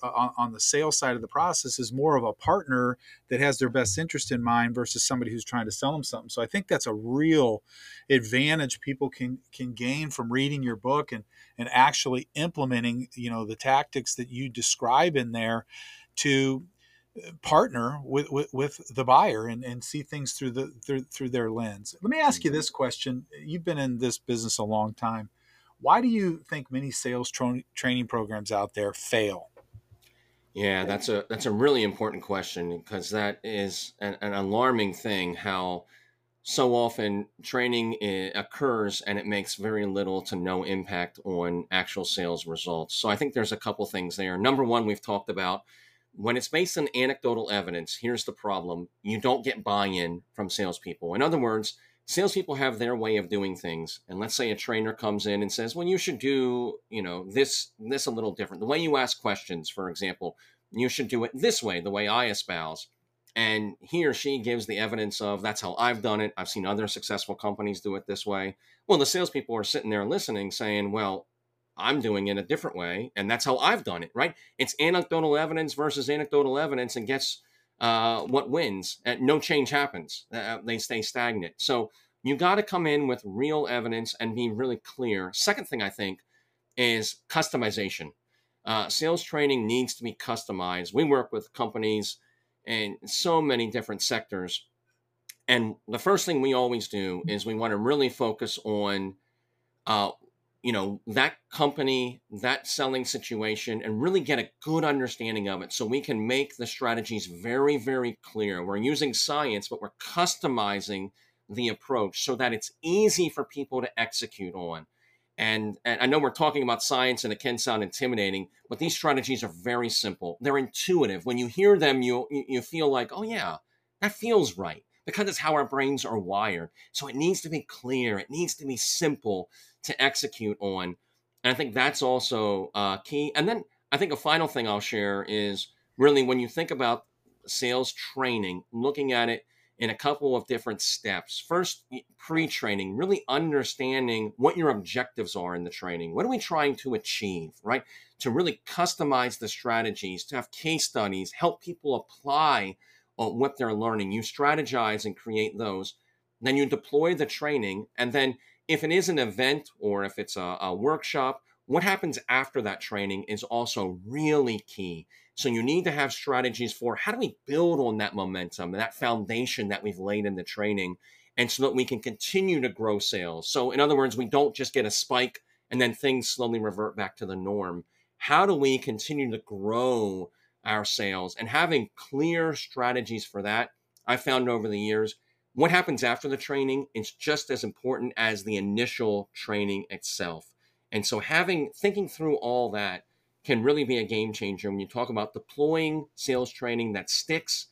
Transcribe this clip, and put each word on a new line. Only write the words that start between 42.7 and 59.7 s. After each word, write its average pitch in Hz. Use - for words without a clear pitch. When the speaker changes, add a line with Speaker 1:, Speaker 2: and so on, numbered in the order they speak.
Speaker 2:
So -
I 104
think 143
there's 110
a 107
couple 104
things 90
there. 92
Number 131
one, 117
we've 104
talked 101
about, 95
when 113
it's 123
based 175
on 147
anecdotal 123
evidence, 87
here's 117
the -
problem. 87
You 110
don't 135
get 110
buy-in 95
from 101
salespeople. 87
In 107
other 160
words, 110
salespeople 185
have 131
their 120
way 110
of 92
doing 98
things. 82
And 92
let's 113
say 120
a 104
trainer 110
comes 104
in 101
and 98
says, 113
"Well, 170
you 185
should 170
do, 123
you 110
know, 90
this, 131
this 123
a 143
little 113
different. 92
The 107
way 147
you 156
ask 127
questions, 92